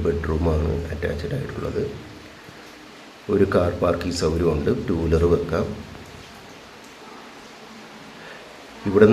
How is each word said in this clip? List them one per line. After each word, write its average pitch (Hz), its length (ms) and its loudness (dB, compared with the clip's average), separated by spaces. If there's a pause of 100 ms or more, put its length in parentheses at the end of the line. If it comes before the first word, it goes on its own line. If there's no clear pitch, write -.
ബെഡ്റൂമാണ് 80 680 2 (200)
അറ്റാച്ച്ഡ് 82 440 -4
ആയിട്ടുള്ളത്. - 460 -4 (1500)
ഒരു 95 200 6
കാർ 87 160 4 (120)
പാർക്കിംഗ് 87 400 0
സൗകര്യമുണ്ട്, 78 480 2 (160)
ടൂ 90 160 0
വീലർ 80 220 2 (100)
വെക്കാം. 82 320 0 (3250)
ഇവിടെ 101 240 8